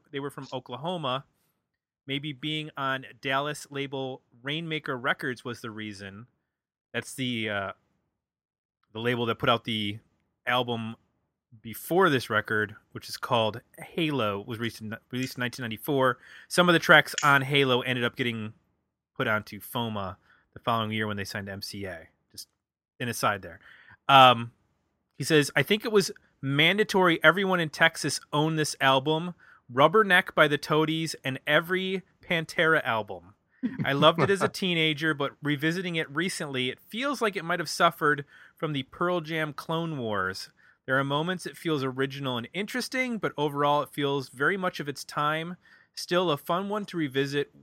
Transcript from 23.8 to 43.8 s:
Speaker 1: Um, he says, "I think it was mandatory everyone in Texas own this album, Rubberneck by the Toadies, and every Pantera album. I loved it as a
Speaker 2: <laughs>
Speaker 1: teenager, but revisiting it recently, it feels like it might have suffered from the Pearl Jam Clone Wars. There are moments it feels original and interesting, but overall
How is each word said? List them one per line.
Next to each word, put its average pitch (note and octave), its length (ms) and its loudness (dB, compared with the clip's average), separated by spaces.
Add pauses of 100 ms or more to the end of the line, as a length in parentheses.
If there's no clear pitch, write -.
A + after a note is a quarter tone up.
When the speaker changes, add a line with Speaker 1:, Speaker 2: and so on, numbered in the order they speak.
Speaker 1:
Um, B2 420 10 (640)
he D3 60 -8
says, D3 320 4
"I D3 80 4
think G#3+ 220 0
it A#3 60 -2
was G#3 200 4 (300)
mandatory E3+ 840 4
everyone F#3 360 6
in D#3+ 100 -2
Texas - 500 0 (140)
own D#3 220 2
this D3+ 260 -2
album, D#3 520 2 (380)
Rubberneck F3+ 640 4
by D#3 120 8
the D3 100 2
Toadies, D#3 680 0
and C3 240 -4
every F#3 540 0 (260)
Pantera D#3+ 560 2
album. G2+ 520 -4 (500)
I C3 80 0
loved D#3 280 6
it D3+ 100 4
as G3 100 0
a C#3 60 2
Speaker 2:
<laughs> - 20 -8
Speaker 1:
teenager, D#3+ 640 0
but C#3 200 -4 (100)
revisiting D#3+ 540 -2
it D#3+ 120 -4
recently, C#3 600 -4
it - 100 -10
feels C4+ 420 -6
like G#3+ 140 -2
it D#3+ 100 -6
might F3 140 -2
have E3 100 -8
suffered D3 560 0 (320)
from D#3 160 -4
the C3+ 100 -4
Pearl F3+ 380 -2
Jam D#3 320 -6
Clone E3 460 -4
Wars. G2 500 -4 (380)
There C3 100 2
are C#3 60 2
moments D#3 420 -4
it C#3+ 100 -12
feels D#3 280 -2
original C3+ 560 -4
and A#2 140 -8
interesting, A#3+ 680 -4
but D3 180 -4
overall D3 460 0